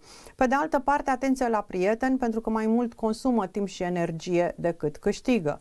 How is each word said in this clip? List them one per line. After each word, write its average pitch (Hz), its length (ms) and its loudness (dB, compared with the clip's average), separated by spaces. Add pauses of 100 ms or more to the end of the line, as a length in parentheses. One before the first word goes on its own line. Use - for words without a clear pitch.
(360)
Pe 262 100 2
de 240 80 2
altă 294 240 0
parte, 285 320 0
atenție 262 380 0
la 214 180 0
prieteni, 226 520 0
pentru 226 220 -2
că 220 100 -4
mai 220 160 0
mult 233 280 2
consumă 220 520 0
timp 202 200 -4
și - 160 -6
energie 175 720 0
decât 160 400 -2
câștigă. 190 640 0